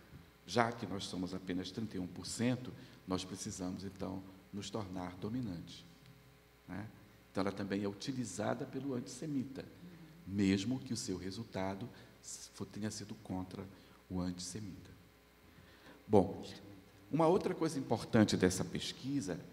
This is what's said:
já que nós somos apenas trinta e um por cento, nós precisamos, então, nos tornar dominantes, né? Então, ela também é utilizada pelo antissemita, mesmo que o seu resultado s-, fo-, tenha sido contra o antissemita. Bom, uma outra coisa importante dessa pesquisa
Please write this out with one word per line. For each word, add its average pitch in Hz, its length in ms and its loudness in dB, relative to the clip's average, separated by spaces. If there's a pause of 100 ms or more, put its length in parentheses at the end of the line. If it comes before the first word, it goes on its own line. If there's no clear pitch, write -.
(460)
já 113 260 4
que 113 140 -4
nós 95 200 -4
somos 90 280 -4
apenas 92 380 -2
trinta 110 240 -4
e 95 40 -2
um 92 60 0
por 87 220 -8
cento, 127 460 2 (340)
nós 92 160 2
precisamos, 95 600 -4
então, 95 360 -4 (320)
nos 101 160 -6
tornar 90 460 -4
dominantes, 101 680 -4 (840)
né? 95 180 -6 (460)
Então, 101 100 0
ela 98 100 4
também 98 320 0
é 101 40 2
utilizada 117 760 -2
pelo 131 280 -4
antissemita, 135 720 -4 (640)
mesmo 98 520 4
que 127 120 -6
o 113 60 -2
seu 95 200 -2
resultado 98 720 -4 (340)
s-, - 320 -12
fo-, 101 120 -6
tenha 104 260 -4
sido 104 240 -8
contra 92 480 -6 (460)
o 92 100 0
antissemita. 90 720 -4 (1120)
Bom, 98 380 8 (680)
uma 160 180 6
outra 180 280 6
coisa 143 240 2
importante 113 560 6
dessa 90 300 6
pesquisa 98 760 -2 (140)